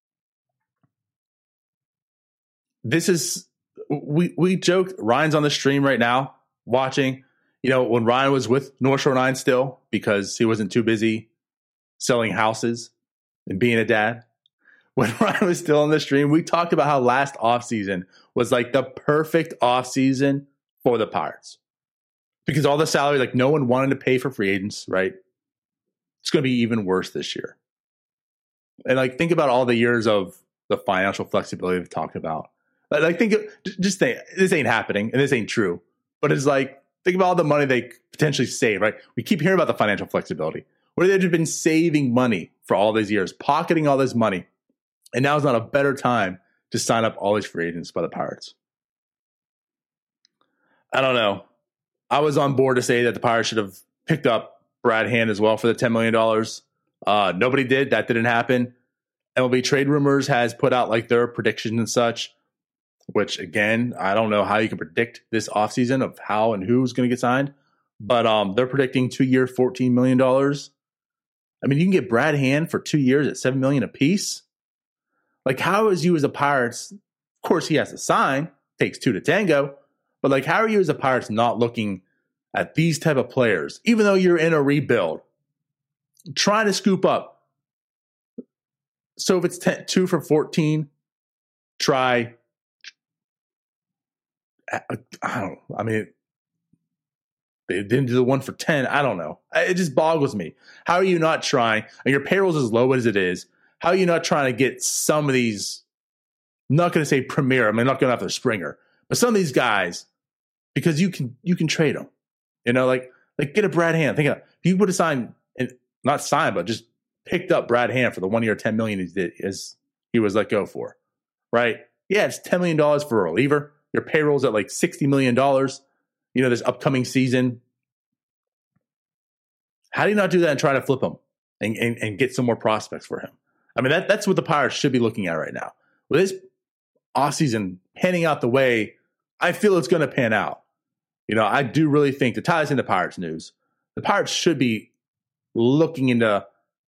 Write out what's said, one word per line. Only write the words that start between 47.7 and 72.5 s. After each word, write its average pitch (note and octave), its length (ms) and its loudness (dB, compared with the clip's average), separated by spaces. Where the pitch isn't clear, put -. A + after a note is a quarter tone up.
by F#2 100 -6
the E2 80 -2
Pirates? - 460 -10
I C3 60 2
don't C3 160 2
know. G2+ 300 0
I C3+ 120 2
was D3+ 180 2
on C#3 160 2
board C3 220 2
to B2 60 2
say A#2+ 200 2
that A#2 120 0
the - 40 -12
Pirates A#2 300 0
should A2 100 -4
have G2 180 -4
picked C#3 220 0
up - 340 -2
Brad A2 240 2
Hand A#2 200 0
as G2+ 120 -4
well G#2+ 160 4
for A#2+ 100 -2
the A2+ 80 2
ten B2 160 -2
million A2+ 220 0
dollars. A2+ 500 0
Uh, G2+ 300 2
nobody B2+ 300 0
did. C3 260 0
That A2 160 0
didn't A#2 200 0
happen. A#2+ 480 0
M B2+ 80 0
L B2+ 60 0
B B2 140 0
Trade C#3 260 0
Rumors C#3 400 2
has A#2+ 260 0
put C3 180 0
out, A#2+ 160 2
like, A2+ 200 -2
their A#2+ 180 2
predictions A2+ 500 -4
and A2+ 140 -2
such, A#2 420 -2
which, F#2+ 340 -4
again, A2 580 -2
I F#2+ 160 -2
don't A2 160 0
know G#2 140 2
how G2+ 140 0
you A2 100 0
can G2 100 -8
predict - 440 -6
this A2 160 -2
offseason A#2+ 560 0
of - 160 -8
how A2 320 0
and G2 100 -6
who's A#2+ 300 0
gonna B2 160 0
get A#2+ 100 -2
signed. B2+ 340 0
But, A#2 280 2
um, G#2 280 2
they're B2+ 140 0
predicting C3 400 0
two-year, C3 400 2
fourteen B2+ 440 0
million B2+ 260 4
dollars. C3+ 520 0
I - 20 -4
mean, C#3 140 2
you F3 40 4
can G3 60 2
get C3+ 180 2
Brad C#3 280 2
Hand C#3 340 0